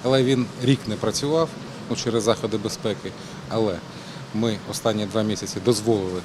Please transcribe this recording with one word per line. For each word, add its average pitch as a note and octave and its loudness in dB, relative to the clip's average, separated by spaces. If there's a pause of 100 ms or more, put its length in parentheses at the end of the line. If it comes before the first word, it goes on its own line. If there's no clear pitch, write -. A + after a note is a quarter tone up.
Але C3 6
він B2+ 4 (180)
рік C3 6
не G#2+ 0
працював, D3 0 (400)
ну, A#2 0
через A2+ 0
заходи A2 2
безпеки. G2+ -4 (380)
Але G#2+ 2 (580)
ми A2 2 (140)
останні G#2+ 0
два G#2 0
місяці G#2 -2
дозволили G2+ 2